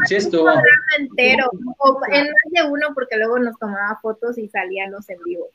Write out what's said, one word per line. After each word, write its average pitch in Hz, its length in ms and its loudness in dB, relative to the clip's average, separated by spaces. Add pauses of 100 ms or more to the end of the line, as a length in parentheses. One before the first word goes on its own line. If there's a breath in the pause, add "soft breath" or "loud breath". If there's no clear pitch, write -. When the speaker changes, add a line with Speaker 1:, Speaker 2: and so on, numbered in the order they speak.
Speaker 1:
sí - 100 2
estuvo. - 280 2
Speaker 2:
Un - 80 6
programa 605 480 4
entero, 262 500 0 (280)
o 269 240 4 (100)
en 285 120 4
más 302 280 0
de 330 180 2
uno, 294 240 -2
porque 254 220 -4
luego 226 240 0
nos 233 180 -2
tomaba 202 440 -6
fotos 226 360 -6
y 214 120 -8
salíamos 196 600 -6
en 180 140 -12
vivo. 175 320 -8